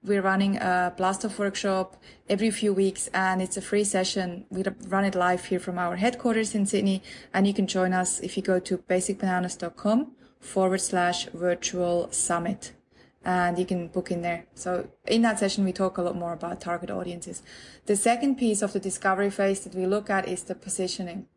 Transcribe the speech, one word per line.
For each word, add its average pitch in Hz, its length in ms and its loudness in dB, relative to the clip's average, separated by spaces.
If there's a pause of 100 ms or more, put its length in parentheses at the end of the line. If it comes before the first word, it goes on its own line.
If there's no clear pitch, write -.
We're 196 180 0
running 190 360 2
a 180 380 0
Blast 190 300 0
Off 202 140 -4
workshop 196 560 -2 (340)
every 202 220 2
few 208 200 0
weeks, 196 440 2
and 185 260 2
it's 185 160 -4
a 196 40 -6
free 208 220 2
session. 185 680 -2
We 185 120 -4 (240)
run 190 180 2
it 190 100 0
live 180 300 2
here 185 140 0
from 180 200 -6
our 175 160 -2
headquarters 226 580 0
in 202 140 2
Sydney, 196 340 2 (320)
and 196 140 4
you 202 60 2
can 202 120 2
join 185 280 2
us 180 260 0
if - 180 -6
you 196 60 -2
go 185 160 2
to 180 180 -2
basic 185 400 -2
bananas 180 380 0
dot 170 220 -8
com 233 340 2 (280)
forward 190 420 2
slash 180 460 0
virtual 175 840 0
summit. - 640 -2 (540)
And 175 300 2
you 180 80 0
can 175 220 -2
book 180 240 -4
in 175 100 -2
there. 170 320 -4
So - 360 -4 (180)
in 226 160 6
that 220 160 4
session, 196 260 2
we 185 80 0
talk 190 240 0
a 185 60 0
lot 175 120 -2
more 170 180 -4
about 170 280 -8
target 170 300 -6
audiences. 175 500 -8 (460)
The 208 80 4
second 240 400 2
piece 220 260 2
of 202 100 0
the 202 80 -2
discovery 196 520 0
phase 196 300 0
that - 120 -14
we 185 140 0
look 208 240 0
at 196 160 0
is 180 160 -6
the - 100 -8
positioning. 185 720 -6 (120)